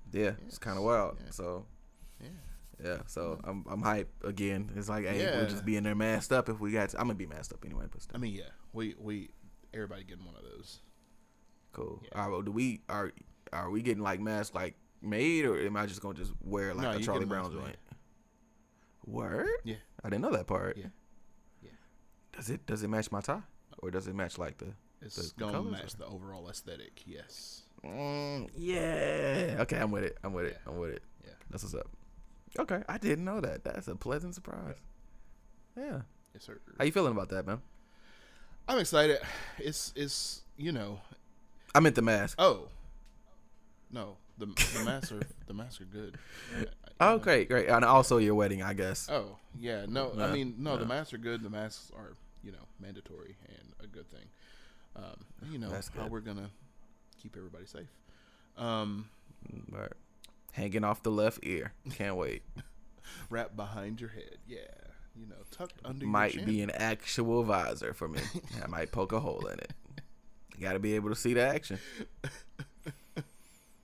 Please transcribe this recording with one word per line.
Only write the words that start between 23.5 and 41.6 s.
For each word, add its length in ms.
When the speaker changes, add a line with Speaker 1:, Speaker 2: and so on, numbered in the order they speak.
Speaker 1:
Or 140
does 160
it 80
match, 220
like, 200
the, 100
Speaker 2:
It's 140
Speaker 1:
the, 60
the 160
Speaker 2:
gonna 160
Speaker 1:
colors, 180
Speaker 2:
match 220
Speaker 1:
or? 40
Speaker 2:
the 100
overall 420
aesthetic, 560
yes. 560
Speaker 1:
Mm, 720
yeah. 1000
Okay, 180
I'm 140
with 120
it. 200
I'm 100
with 120
it. 200
Speaker 2:
Yeah. 60
Speaker 1:
I'm 80
with 120
it. 120
Speaker 2:
Yeah. 80
Speaker 1:
That's 140
what's 120
up. 120
Okay, 300
I 80
didn't 280
know 160
that. 220
That's 240
a 80
pleasant 400
surprise. 400
Yeah. 240
Speaker 2:
Yes, 100
sir. 160
Speaker 1:
How 60
you 80
feeling 220
about 160
that, 180
man? 140
Speaker 2:
I'm 120
excited. 400
It's, 380
it's, 460
you 140
know. 280